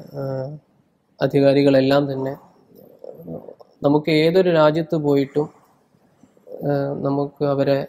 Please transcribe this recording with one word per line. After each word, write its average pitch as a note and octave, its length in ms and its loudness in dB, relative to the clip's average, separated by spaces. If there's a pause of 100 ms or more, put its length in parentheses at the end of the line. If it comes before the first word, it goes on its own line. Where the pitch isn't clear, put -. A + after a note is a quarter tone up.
(160)
ഏഹ്, C3+ 360 -8 (680)
അധികാരികളെല്ലാം C#3 920 2
തന്നെ C3+ 240 -8 (1500)
നമുക്ക് D3+ 280 2
ഏതൊരു E3 400 2
രാജ്യത്ത് D#3+ 460 2
പോയിട്ടും, D3 520 0 (1120)
ഏഹ്, C#3 420 -4
നമുക്ക് C#3+ 400 -4
അവരെ, C#3 340 0 (100)